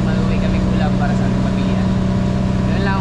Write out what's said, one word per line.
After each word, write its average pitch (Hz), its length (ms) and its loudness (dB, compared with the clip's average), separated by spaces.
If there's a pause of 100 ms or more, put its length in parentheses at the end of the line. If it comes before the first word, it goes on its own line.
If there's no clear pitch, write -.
mauwi - 320 0
kaming - 400 0
ulam 190 240 0
para 185 160 0
sa 185 80 0
aming 185 240 0
pamilya. 190 360 0 (920)
Yun 196 80 0
lang, 196 180 0